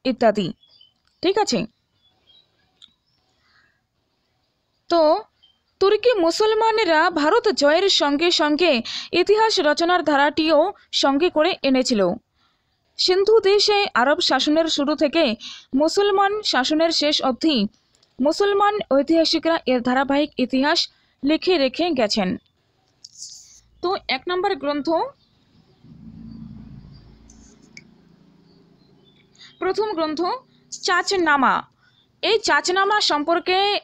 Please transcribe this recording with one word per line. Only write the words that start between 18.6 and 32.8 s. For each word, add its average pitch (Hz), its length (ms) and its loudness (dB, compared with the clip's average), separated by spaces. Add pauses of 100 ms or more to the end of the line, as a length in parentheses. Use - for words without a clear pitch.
ঐতিহাসিকরা 320 600 0 (160)
এর 254 160 0
ধারাবাহিক 277 420 0 (140)
ইতিহাস 269 340 0 (440)
লিখে 311 320 0 (100)
রেখে 302 220 -2 (120)
গেছেন। 208 300 -2 (1500)
তো 349 60 -2 (280)
এক 262 140 -10
নম্বর 370 220 -2 (100)
গ্রন্থ, 285 260 -6 (4000)
প্রথম 381 360 -2
গ্রন্থ 311 240 -4 (640)
চাচনামা। 349 680 0 (680)
এই 381 140 2 (120)
চাচনামা 381 500 0 (120)